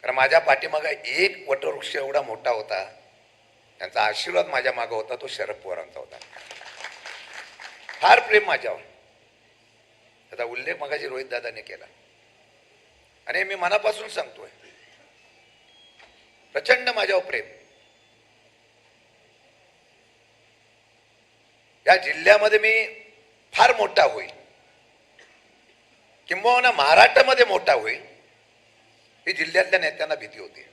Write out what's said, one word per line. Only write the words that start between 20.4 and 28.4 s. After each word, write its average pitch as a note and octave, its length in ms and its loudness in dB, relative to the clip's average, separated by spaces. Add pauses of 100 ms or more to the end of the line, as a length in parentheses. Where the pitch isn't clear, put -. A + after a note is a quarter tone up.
या F3+ 100 8
जिल्ह्यामध्ये G3+ 640 4
मी A3 140 2 (800)
फार - 220 6
मोठा - 280 2
होईल, G2+ 280 -2 (2000)
किंबहुना A#3+ 420 2
महाराष्ट्रामध्ये A3 760 6
मोठा F#3 280 0
होईल, A#2 280 -2 (1300)